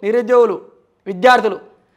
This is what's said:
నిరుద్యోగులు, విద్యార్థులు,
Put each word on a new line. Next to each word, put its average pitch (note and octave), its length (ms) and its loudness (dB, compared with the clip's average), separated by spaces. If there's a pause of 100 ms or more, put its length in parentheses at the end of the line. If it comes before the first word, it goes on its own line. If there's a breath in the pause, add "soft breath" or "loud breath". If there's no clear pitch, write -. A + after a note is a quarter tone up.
నిరుద్యోగులు, A3+ 580 0 (460)
విద్యార్థులు, G#3 520 0 (380)